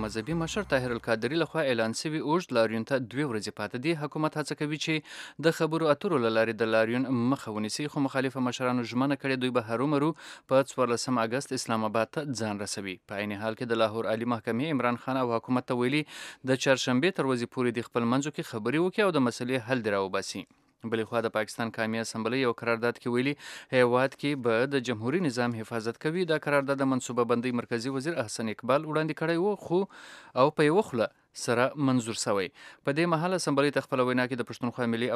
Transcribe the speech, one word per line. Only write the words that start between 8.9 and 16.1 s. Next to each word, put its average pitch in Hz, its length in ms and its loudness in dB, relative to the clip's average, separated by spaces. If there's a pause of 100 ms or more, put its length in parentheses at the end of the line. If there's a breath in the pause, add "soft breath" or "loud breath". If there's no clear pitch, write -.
ژمنه 135 260 0
کړې 135 240 0
دوی 127 160 0
به - 20 0 (120)
هرومرو 143 380 2 (360 loud breath)
په 135 240 6
څوارلسم 120 540 0
اګست 127 340 -2
اسلام 110 320 0
آباد 110 240 0
ته 147 100 -4 (160)
ځان 104 240 -4
رسوي. 95 320 -6 (160)
په 101 80 -4
عین 104 220 -4
حال 110 160 -2
کې 117 160 -2
د 113 80 4
لاهور 110 320 0
عالي 117 180 -2
محکمې 123 460 -2
عمران 120 260 -2
خان 131 200 -2
او - 100 -2
حکومت 123 380 -2
ته 120 100 0
ویلي، 143 240 0
د - 480 -6